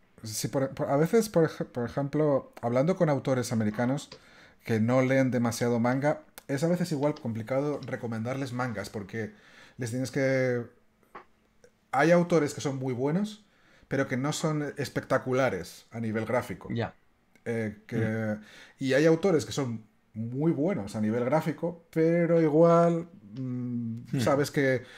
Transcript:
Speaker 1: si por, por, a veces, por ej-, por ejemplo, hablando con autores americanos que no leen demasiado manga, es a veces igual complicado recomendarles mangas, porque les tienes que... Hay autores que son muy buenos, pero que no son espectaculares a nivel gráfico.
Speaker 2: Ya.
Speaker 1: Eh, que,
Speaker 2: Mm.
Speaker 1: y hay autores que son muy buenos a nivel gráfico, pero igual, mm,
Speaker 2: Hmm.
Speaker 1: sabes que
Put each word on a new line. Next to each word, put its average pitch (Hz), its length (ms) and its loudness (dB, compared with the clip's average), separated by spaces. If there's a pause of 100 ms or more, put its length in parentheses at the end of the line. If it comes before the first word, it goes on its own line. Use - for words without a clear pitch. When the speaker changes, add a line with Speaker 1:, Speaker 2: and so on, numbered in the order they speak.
(220)
Speaker 1:
si 110 260 -6
por, 135 220 -2
por, - 180 -6
a 139 80 2
veces, 214 320 2
por 165 160 4
ej-, - 220 -4
por 120 180 -6
ejemplo, 143 680 0 (100)
hablando 131 340 0
con 175 120 2
autores 131 440 0
americanos 120 560 -2 (560)
que 113 140 0
no 120 240 4
leen 131 280 4
demasiado 120 500 0
manga, 131 420 0 (260)
es 139 160 -2
a 165 40 2
veces 170 240 0
igual 147 220 0
complicado 131 720 -4
recomendarles 120 680 -6
mangas, 120 380 -6
porque 107 420 -8 (460)
les 120 120 -6
tienes 127 200 -4
que... 131 520 0 (1300)
Hay 147 180 4
autores 170 420 4
que - 80 -12
son 135 160 -4
muy 131 160 -4
buenos, 151 520 -2 (440)
pero 135 200 -2
que 131 80 -2
no 139 160 -2
son 151 460 -2
espectaculares 127 1120 -2
a 117 100 -10
nivel 110 240 -2
gráfico. 113 480 -4
Speaker 2:
Ya. 113 220 -4 (500)
Speaker 1:
Eh, 113 420 -4
que, 120 120 -6
Speaker 2:
Mm. 110 440 -2 (360)
Speaker 1:
y 131 160 0
hay 151 120 6
autores 165 380 4
que - 80 -10
son 120 320 -4 (300)
muy 127 380 -2
buenos 123 440 -2
a 107 40 -4
nivel 110 240 0
gráfico, 156 640 -2
pero 165 500 4
igual, 170 680 6 (280)
mm, 123 760 -6
Speaker 2:
Hmm. 139 80 0
Speaker 1:
sabes 143 300 2
que 131 320 2 (160)